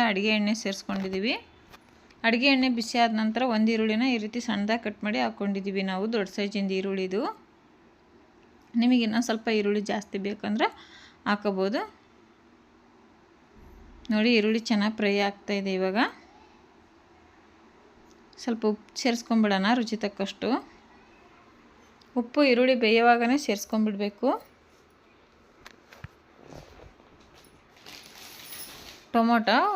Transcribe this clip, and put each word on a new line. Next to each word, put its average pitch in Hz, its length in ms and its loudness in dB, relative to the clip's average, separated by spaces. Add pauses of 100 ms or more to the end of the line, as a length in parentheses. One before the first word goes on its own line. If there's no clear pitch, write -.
(120)
ಅಡುಗೆ 202 260 0
ಎಣ್ಣೆ 208 260 0
ಸೇರಿಸ್ಕೊಂಡಿದ್ದೀವಿ. 196 720 -4 (880)
ಅಡುಗೆ 240 320 2
ಎಣ್ಣೆ 262 240 2
ಬಿಸಿ 233 240 -4
ಆದ 226 100 2 (100)
ನಂತರ 220 200 -2 (120)
ಒಂದು 220 200 2
ಈರುಳ್ಳಿನ 220 400 0
ಈ - 100 0
ರೀತಿ 226 220 -6
ಸಣ್ಣದಾಗಿ 214 400 -2
ಕಟ್ 208 180 -8
ಮಾಡಿ 220 200 -2
ಹಾಕ್ಕೊಂಡಿದ್ದೀವಿ 196 680 -4
ನಾವು, 190 140 -4 (100)
ದೊಡ್ಡ 196 140 -2 (100)
ಸೈಜಿಂದ 202 400 -2
ಈರುಳ್ಳಿದು. 190 420 -2 (1500)
ನಿಮಗೆ 240 320 4
ಇನ್ನೂ 220 220 0
ಸ್ವಲ್ಪ 220 200 -4 (100)
ಈರುಳ್ಳಿ 208 320 0
ಜಾಸ್ತಿ - 360 -6
ಬೇಕಂದ್ರೆ 208 400 -2 (600)
ಹಾಕೋಬೋದು. 202 520 0 (2250)
ನೋಡಿ, 214 260 4
ಈರುಳ್ಳಿ 220 300 2
ಚೆನ್ನಾಗಿ 214 300 2
ಫ್ರೈ 202 160 2 (140)
ಆಗ್ತಾಯಿದೆ. 202 500 -4
ಇವಾಗ 185 200 0 (2500)
ಸ್ವಲ್ಪ 226 200 -4 (100)
ಉಪ್ಪು - 300 -10
ಸೇರಿಸ್ಕೊಂಬಿಡೋಣ, 220 680 2 (120)
ರುಚಿ 220 240 -2
ತಕ್ಕಷ್ಟು. 196 460 -4 (1700)
ಉಪ್ಪು 247 340 0
ಈರುಳ್ಳಿ 254 340 4
ಬೇಯುವಾಗನೇ 233 600 4
ಸೇರಿಸ್ಕೊಂಬಿಡ್ಬೇಕು. 208 840 -2 (4000)
ಟೊಮೊಟೊ, 226 420 2 (180)